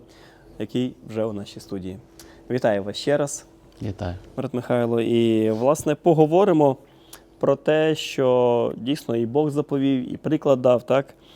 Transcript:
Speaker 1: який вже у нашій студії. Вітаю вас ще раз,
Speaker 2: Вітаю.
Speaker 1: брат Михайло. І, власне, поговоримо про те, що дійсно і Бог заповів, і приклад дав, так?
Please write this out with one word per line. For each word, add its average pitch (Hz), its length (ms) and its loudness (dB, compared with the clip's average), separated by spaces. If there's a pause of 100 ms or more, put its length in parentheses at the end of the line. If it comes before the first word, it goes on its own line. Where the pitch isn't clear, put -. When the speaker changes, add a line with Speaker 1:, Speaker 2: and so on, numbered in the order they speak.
(600)
Speaker 1:
який 123 340 -4 (160)
вже 110 160 -4
у 113 80 -6
нашій 101 260 -12
студії. 95 380 -12 (520)
Вітаю 117 340 0
вас 101 140 -10
ще 147 200 0
раз, - 280 -6 (360)
Speaker 2:
Вітаю. 95 340 -8 (220)
Speaker 1:
брат 127 160 -8
Михайло. 120 480 -2
І, 113 500 2
власне, 135 440 0
поговоримо 156 840 4 (640)
про 139 160 2
те, 156 400 0
що 123 840 0
дійсно 123 380 -4
і 117 100 -2
Бог 143 240 0
заповів, 139 640 -2
і - 40 -10
приклад 139 440 0
дав, 123 220 4
так? 139 300 0 (220)